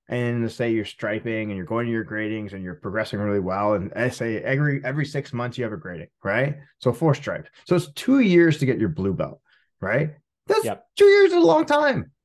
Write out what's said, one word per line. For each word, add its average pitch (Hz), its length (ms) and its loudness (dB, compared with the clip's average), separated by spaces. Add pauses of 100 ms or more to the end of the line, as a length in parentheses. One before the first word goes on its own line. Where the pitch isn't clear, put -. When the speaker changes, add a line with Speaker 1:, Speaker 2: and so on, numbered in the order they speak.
Speaker 1:
And 120 320 -2
let's 113 140 -6
say 117 180 -2
you're 110 100 -2
striping 110 680 -6
and 101 60 -6
you're 92 100 -8
going 117 200 -4
to 120 80 -4
your 113 100 -2
gradings 107 480 -6
and 95 100 -12
you're 90 140 -10
progressing 104 460 -6
really 101 180 -2
well. 98 360 0
And 95 200 -6
I 120 140 -2
say 117 300 -6
every, 139 440 -2
every 139 220 -4
six 143 260 -8
months 120 260 -6
you 123 60 -4
have 110 80 -6
a 104 60 -8
grading, 85 320 -14 (160)
right? 131 320 -2 (220)
So 123 120 0
four 147 240 2
stripes. - 340 -10 (180)
So 180 100 2
it's 160 160 -4
two 269 260 2
years 170 380 6
to 139 80 -2
get 127 140 0
your 107 100 0
blue 151 240 -2
belt, 73 260 -6 (400)
right? 127 360 -2 (320)
That's 440 180 0
Speaker 2:
Yep. - 200 -6 (120)
Speaker 1:
two 403 80 8
years 392 260 8
is 349 100 4
a 330 60 6
long 320 180 4
time, 294 460 0 (140)